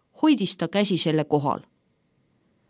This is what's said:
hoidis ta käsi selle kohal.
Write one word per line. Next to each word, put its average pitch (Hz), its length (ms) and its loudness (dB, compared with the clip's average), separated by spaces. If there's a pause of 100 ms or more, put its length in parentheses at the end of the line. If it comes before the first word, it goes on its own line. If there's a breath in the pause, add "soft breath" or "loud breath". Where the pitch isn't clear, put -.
(220)
hoidis 226 340 2
ta 170 120 -6
käsi 196 300 0
selle 156 260 0
kohal. 143 360 -2 (1080)